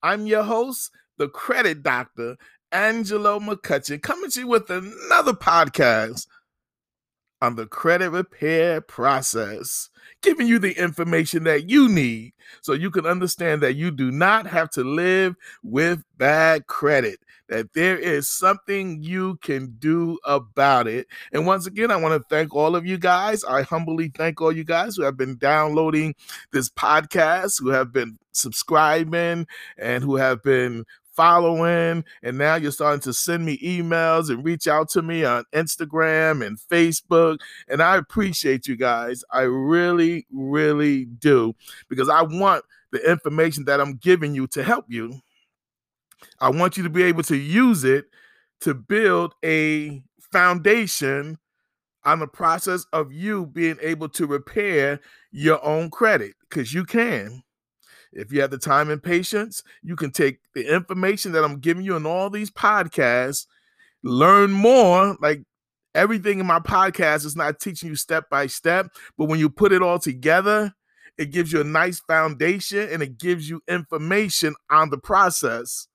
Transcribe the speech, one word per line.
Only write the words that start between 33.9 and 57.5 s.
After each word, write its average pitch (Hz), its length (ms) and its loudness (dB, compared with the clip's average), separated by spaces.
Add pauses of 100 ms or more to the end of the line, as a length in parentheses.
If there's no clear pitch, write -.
and 131 160 -4
reach 165 200 -4
out 156 240 2
to 180 120 0
me 165 240 -2
on 120 180 0 (100)
Instagram 160 880 0
and 107 140 -8
Facebook, 165 800 2 (300)
and 143 160 0
I 185 140 4
appreciate 156 680 -2
you 131 120 -6
guys. 120 520 -2
I 127 120 0
really, 165 920 0
really 143 720 0
do, 117 480 2 (360)
because 131 180 -2
I 156 140 4
want 165 420 2 (280)
the 127 200 2
information 156 540 0
that 143 160 2
I'm 139 160 -4
giving 160 360 2
you 131 140 -4
to 135 160 -6
help 240 240 0
you. 117 320 -10 (1200)
I 131 100 2
want 165 280 0
you 190 60 -4
to 170 60 -2
be 175 140 2
able 170 200 2
to 151 120 0
use 175 480 4
it 135 220 2 (560)
to 156 120 0
build 175 720 0
a 156 580 -2 (300)
foundation 175 1040 0 (680)
on 156 140 2
the 156 80 -6
process 175 640 -2
of 151 180 -2
you 185 360 -6
being 160 340 -4
able 156 280 -4
to 170 160 -4
repair 143 760 -2 (280)
your 151 340 0
own 156 260 -2
credit, 156 460 0 (140)
'cause 123 240 -6
you 175 120 -2
can. 131 580 -4 (720)